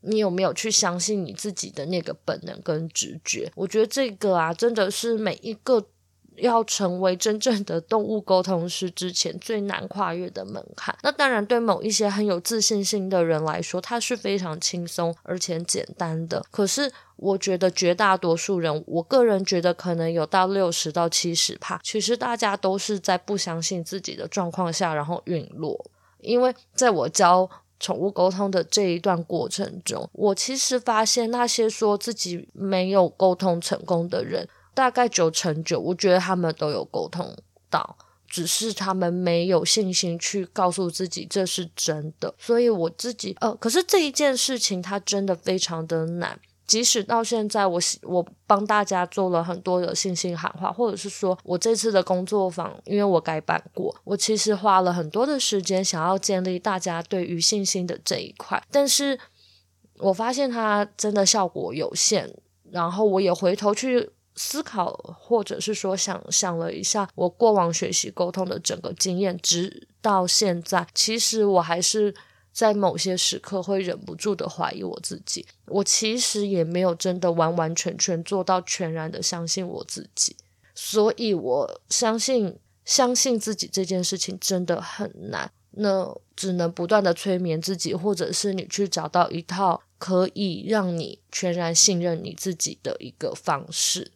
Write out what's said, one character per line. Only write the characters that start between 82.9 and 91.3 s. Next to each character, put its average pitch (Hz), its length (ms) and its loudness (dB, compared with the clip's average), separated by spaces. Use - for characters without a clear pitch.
信 247 240 2
自 214 160 -4
己 185 180 -6
这 190 120 -2
件 180 180 0
事 180 160 -2
情 190 220 -4
真 180 260 -2
的 170 160 0
很 - 260 -8
难， 73 180 -6
那 196 400 0
只 190 200 -4
能 170 180 0
不 175 120 -4
断 202 200 4
的 175 100 4
催 185 240 -2
眠 165 240 -2
自 185 140 -4
己， 165 180 -4
或 190 180 -2
者 175 200 -2
是 202 200 -2
你 185 140 -4
去 202 220 -2
找 156 180 -4
到 175 240 2
一 170 120 -6
套 180 380 0
可 185 360 2
以 185 340 -4
让 190 280 0
你 - 240 -8